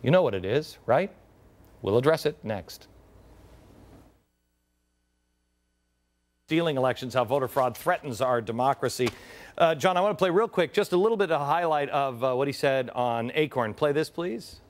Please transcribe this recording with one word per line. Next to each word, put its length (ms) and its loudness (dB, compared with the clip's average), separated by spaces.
You 80 0
know 120 6
what 120 0
it 100 -4
is, 420 -2
right? 240 2
We'll 160 2
address 280 2
it 160 -2
next. 460 -10
Stealing 280 0
elections, 380 -2
how 100 2
voter 240 0
fraud 280 0
threatens 440 -4
our 200 0
democracy. 680 -2
Uh, 160 4
John, 220 0
I 40 2
want 160 0
to 40 -4
play 100 4
real 180 2
quick 240 0
just 200 0
a 40 2
little 200 2
bit 140 0
of 100 2
a 40 -4
highlight 460 0
of, 340 -2
uh, 100 2
what 140 0
he 40 -4
said 380 0
on 440 -2
Acorn. 400 0
Play 180 0
this, 180 -2
please. 600 -8